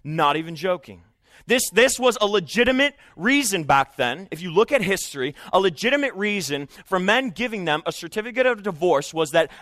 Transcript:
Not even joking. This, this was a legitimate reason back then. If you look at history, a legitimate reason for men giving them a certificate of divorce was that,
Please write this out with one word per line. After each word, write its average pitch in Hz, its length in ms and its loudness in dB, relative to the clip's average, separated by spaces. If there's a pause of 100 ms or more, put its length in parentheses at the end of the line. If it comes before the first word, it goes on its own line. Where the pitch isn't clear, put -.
Not 151 340 0
even 165 180 -8
joking. 151 480 -6 (440)
This, 247 240 2
this 240 280 4
was 247 220 2
a 208 60 2
legitimate 240 680 0 (200)
reason 202 480 0
back 139 320 2
then. 135 340 -2
If 151 120 -10
you 180 100 -8
look 214 200 4
at 254 120 2
history, 147 500 -4 (180)
a 185 80 4
legitimate 233 540 0
reason 175 540 -4 (180)
for 190 140 -2
men 220 320 2
giving 214 340 -6
them 151 220 0
a 165 40 -4
certificate 220 540 -4
of 233 160 0
divorce 165 520 0
was 160 180 -2
that, 165 200 2 (100)